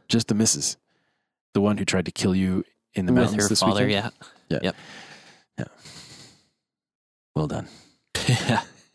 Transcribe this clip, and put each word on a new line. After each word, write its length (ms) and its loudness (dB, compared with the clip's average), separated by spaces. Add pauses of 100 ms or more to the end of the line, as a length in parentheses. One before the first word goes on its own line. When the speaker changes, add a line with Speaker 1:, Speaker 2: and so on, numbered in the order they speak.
Speaker 1:
Just 200 0
the 60 2
missus. 420 0 (760)
The 80 2
one 180 2
who 60 -2
tried 220 0
to 60 -10
kill 220 0
you 300 0 (300)
in 120 -2
the 60 4
Speaker 2:
With 100 6
Speaker 1:
mountains 200 0
Speaker 2:
her 60 0
Speaker 1:
this 120 0
Speaker 2:
father, 260 2
Speaker 1:
weekend? 260 -2 (360)
Speaker 2:
yeah. 80 0
Speaker 1:
Yeah. 60 0
Speaker 2:
Yep. 140 -2 (840)
Speaker 1:
Yeah. 60 -6 (1700)
Well 140 -2
done. 200 -8 (460)
Speaker 2:
<laughs> 140 -4
Yeah. 340 2 (320)